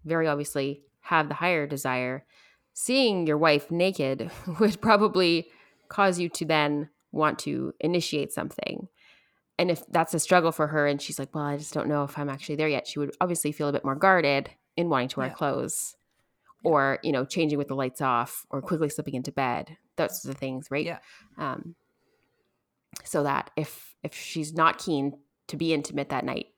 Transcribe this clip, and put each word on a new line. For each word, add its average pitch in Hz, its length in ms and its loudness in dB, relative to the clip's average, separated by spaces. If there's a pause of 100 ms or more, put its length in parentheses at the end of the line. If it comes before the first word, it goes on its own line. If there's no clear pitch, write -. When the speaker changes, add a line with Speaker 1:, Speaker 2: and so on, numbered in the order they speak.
Speaker 1:
very 160 240 2
obviously 143 540 -2 (200)
have 156 280 2
the 151 60 -4
higher 160 300 2
desire, 131 600 -4 (480)
seeing 233 520 2
your 151 120 2
wife 151 340 4
naked 165 580 0 (160)
<laughs> 170 140 -8
would 214 220 4
probably 185 680 4 (400)
cause 190 320 2
you 175 100 0
to - 160 -6
then 151 440 2 (240)
want 151 260 2
to 139 400 -4
initiate 156 540 0
something. - 560 -8 (680)
And 175 140 2
if 165 160 0
that's - 260 0
a 165 60 2
struggle 170 320 4
for 156 160 0
her 147 180 2
and 143 160 2
she's - 160 -8
like, 139 160 -8
"Well, 147 120 -4
I 143 120 -2
just 151 160 -10
don't - 140 -2
know 147 160 2
if 139 160 -6
I'm 143 100 -4
actually 139 280 -8
there 156 100 2
yet," 139 180 0
she - 140 -8
would 143 220 -4
obviously 165 320 0
feel 147 160 -2
a - 20 0
bit - 140 -2
more - 100 0
guarded 151 540 4 (260)
in 170 140 0
wanting 127 200 2
to - 120 -6
wear 131 80 -2
Speaker 2:
Yeah. - 40 -10
Speaker 1:
clothes - 600 -4 (680)
Speaker 2:
Yeah. 170 80 4
Speaker 1:
or, 139 320 4
you - 100 0
know, 131 120 2
changing 151 320 0
with 143 120 -2
the 135 60 -4
lights 131 260 -4
off 127 480 0
or 135 120 -6
quickly 156 280 0
slipping 147 260 -6
into 127 160 -4
bed. 131 460 -2 (180)
Those - 300 -2
are - 20 -10
the 135 80 -8
things, 131 340 -8
right? 147 160 -2
Speaker 2:
Yeah. 165 140 -8 (380)
Speaker 1:
Um, 156 380 -8 (1300)
so 151 200 -2
that 139 320 -2
if, - 480 -8
if 147 100 -10
she's 156 400 -8
not 160 240 2
keen 139 400 -2 (300)
to 151 100 -10
be 160 160 0
intimate 143 360 -4
that 135 160 -4
night 131 220 -6 (100)